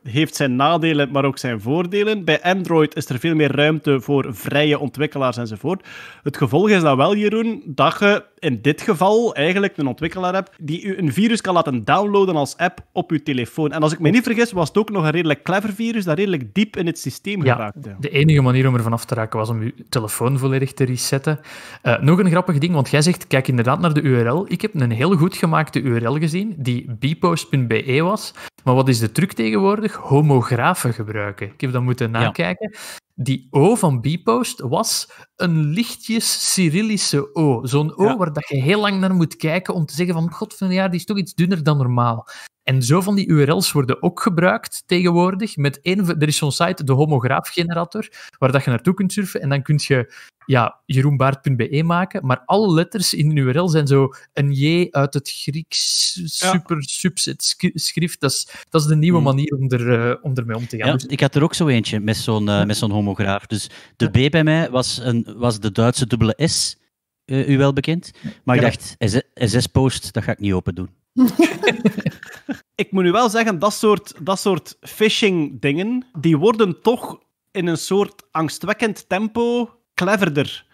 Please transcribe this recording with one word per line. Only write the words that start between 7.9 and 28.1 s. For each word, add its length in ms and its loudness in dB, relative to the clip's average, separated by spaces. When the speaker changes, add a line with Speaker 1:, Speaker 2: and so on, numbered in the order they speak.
Speaker 1:
je 240 2
in 220 -2
dit 200 0
geval 540 2
eigenlijk 420 0
een 100 -2
ontwikkelaar 460 -4
hebt 180 -4
die 220 -6
u 140 -6
een 160 0
virus 280 2
kan 120 -2
laten 320 0
downloaden 500 2
als 220 -2
app 220 -2
op 200 -4
uw 120 -2
telefoon. 480 -2
En 100 -4
als 120 2
ik 60 -8
me 100 4
niet 140 4
vergis, 280 0
was 160 -2
het 100 -2
ook 140 0
nog 120 0
een 80 2
redelijk 320 0
clever 300 -2
virus 320 -4
dat 120 0
redelijk 360 -2
diep 240 0
in 80 -2
het 140 -4
systeem 460 -6
Speaker 2:
Ja, 100 4
Speaker 1:
geraakte. 440 -10
Speaker 2:
de 100 -6
enige 320 4
manier 260 4
om 80 2
ervan 180 0
af 120 -4
te 100 -4
raken 240 -4
was 100 -2
om 100 -4
uw 120 -4
telefoon 480 -2
volledig 360 -2
te 100 0
resetten. 560 -2
Eh, 200 2
nog 180 4
een 100 4
grappig 280 2
ding, 160 0
want 160 0
jij 120 4
zegt: 260 0
kijk 200 0
inderdaad 320 2
naar 140 2
de 80 2
U 200 2
R 120 2
L. 140 -2
Ik 140 -4
heb 140 -4
een 160 0
heel 260 2
goed 180 2
gemaakte 460 0
U 140 0
R 40 2
L 80 0
gezien, 400 -2
die 420 -4
bpost 500 -2
punt 180 0
B 40 0
E 300 0
was. 320 -4